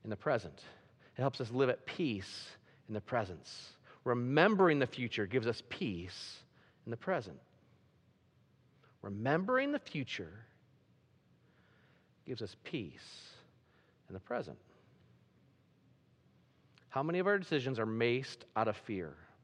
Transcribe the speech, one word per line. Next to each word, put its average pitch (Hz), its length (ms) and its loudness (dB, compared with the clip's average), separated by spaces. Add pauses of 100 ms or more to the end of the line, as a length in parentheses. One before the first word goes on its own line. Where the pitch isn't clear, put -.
in 110 60 -8
the 104 60 -2
present. 110 480 -2 (540)
It 123 40 -2
helps 135 200 0
us 113 100 -4
live 127 180 4
at - 160 -2
peace - 640 -4 (380)
in 110 60 -6
the 104 80 -2
presence. - 720 -6 (320)
Remembering 151 760 6
the 127 80 4
future 117 380 -2
gives 113 200 2
us 117 240 0
peace 92 720 -6 (460)
in 113 40 -8
the 117 80 -4
present. 107 400 -4 (1600)
Remembering 170 720 2
the 294 80 0
future 98 540 -6 (1900)
gives 120 160 -8
us 101 220 -10
peace - 680 -10 (760)
in - 60 -14
the 95 60 -8
present. 104 380 -6 (2250)
How 135 140 0
many 170 160 0
of 185 80 2
our 202 100 4
decisions 135 400 0
are 110 80 2
based 117 600 2 (100)
out 110 140 4
of 104 80 -2
fear? 87 360 -6 (300)